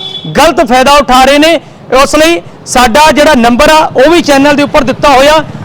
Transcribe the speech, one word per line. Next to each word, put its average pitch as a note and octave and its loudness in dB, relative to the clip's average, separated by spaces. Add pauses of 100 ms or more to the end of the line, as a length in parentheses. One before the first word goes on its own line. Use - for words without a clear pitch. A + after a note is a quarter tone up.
(360)
ਗਲਤ D#4 0
ਫਾਇਦਾ B3+ 0
ਉਠਾ C4 2
ਰਹੇ C#4 2
ਨੇ। D#4 0 (420)
ਉਸ C#4+ -2
ਲਈ E4 0 (240)
ਸਾਡਾ B3+ 0
ਜਿਹੜਾ D4 2
ਨੰਬਰ A#3 0
ਆ, A3 0
ਉਹ C#4 2
ਵੀ E4+ 2
ਚੈਨਲ C#4+ 0
ਦੇ C#4+ 0
ਉੱਪਰ D4 -2
ਦਿੱਤਾ C4 -2
ਹੋਇਆ, C#4+ 2 (200)